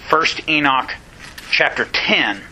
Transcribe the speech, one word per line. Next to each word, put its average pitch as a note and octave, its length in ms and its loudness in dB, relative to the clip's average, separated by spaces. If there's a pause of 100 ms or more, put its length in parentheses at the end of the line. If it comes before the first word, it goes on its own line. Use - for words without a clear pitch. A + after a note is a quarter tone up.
First - 400 2
Enoch C#3 440 2 (560)
chapter - 360 2
ten A#2+ 560 0 (100)